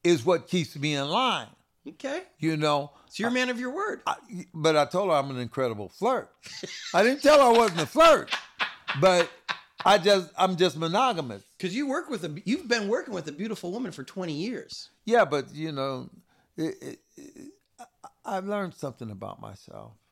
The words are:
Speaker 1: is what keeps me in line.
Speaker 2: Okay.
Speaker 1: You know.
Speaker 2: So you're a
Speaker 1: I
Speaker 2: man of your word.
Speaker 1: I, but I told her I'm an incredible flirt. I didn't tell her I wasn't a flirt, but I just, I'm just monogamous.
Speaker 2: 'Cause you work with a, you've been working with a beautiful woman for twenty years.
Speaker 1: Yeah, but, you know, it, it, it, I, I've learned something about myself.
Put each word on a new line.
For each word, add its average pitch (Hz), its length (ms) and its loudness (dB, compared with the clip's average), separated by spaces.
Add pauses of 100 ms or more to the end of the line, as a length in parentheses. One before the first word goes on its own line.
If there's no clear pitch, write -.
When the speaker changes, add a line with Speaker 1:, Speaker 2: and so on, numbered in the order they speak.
Speaker 1:
is 170 200 4
what 170 240 2
keeps 170 300 -2
me 147 160 -2
in 139 140 -2
line. 185 400 -2 (400)
Speaker 2:
Okay. 277 340 -8 (160)
Speaker 1:
You 156 180 0
know. 147 360 -2 (160)
Speaker 2:
So - 160 -10
you're 240 40 0
a 240 40 -2
Speaker 1:
I - 20 0
Speaker 2:
man 254 160 0
of 233 80 -6
your 254 160 -6
word. 381 320 -6
Speaker 1:
I, - 80 -2 (400)
but 160 220 2
I 147 80 4
told 185 260 -2
her 156 60 4
I'm 135 140 0
an 131 80 -8
incredible 113 500 -6
flirt. 233 420 -4 (640)
I 180 80 6
didn't 262 200 2
tell 294 160 8
her 247 160 8
I 233 40 6
wasn't 190 220 4
a 147 60 -2
flirt, 311 460 6 (680)
but 175 280 6 (560)
I 196 140 6
just, 185 400 2
I'm 185 180 2
just 160 200 2
monogamous. 165 680 -2 (160)
Speaker 2:
'Cause 185 160 -6
you 277 140 -4
work 302 200 -4
with 202 160 -6
a, 160 200 -8
you've 254 240 -4
been 220 200 0
working 247 260 -4
with 165 140 -8
a 226 40 -8
beautiful 202 400 -8
woman 226 200 -8
for 135 120 -14
twenty 180 300 -8
years. 180 560 -10 (140)
Speaker 1:
Yeah, 226 200 4
but, 139 300 -4
you 156 180 -8
know, 135 360 -6 (480)
it, 165 260 -6
it, - 160 -14 (180)
it, - 360 -20 (260)
I, 359 60 -20 (520)
I've 190 100 -6
learned 202 280 -4
something 123 360 -10
about 101 300 -14
myself. 107 520 -18 (200)